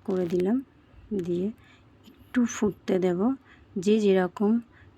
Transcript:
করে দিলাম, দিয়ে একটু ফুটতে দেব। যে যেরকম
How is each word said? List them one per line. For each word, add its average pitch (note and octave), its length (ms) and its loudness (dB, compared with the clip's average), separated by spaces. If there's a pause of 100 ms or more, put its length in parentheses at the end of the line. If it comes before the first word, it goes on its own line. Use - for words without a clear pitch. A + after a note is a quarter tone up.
করে F#3 220 -2
দিলাম, F3+ 360 0 (640)
দিয়ে F3+ 220 -2 (600)
একটু - 360 -2
ফুটতে G3+ 540 -2
দেব। F3+ 220 0 (560)
যে G#3+ 240 2
যেরকম G3+ 600 2 (360)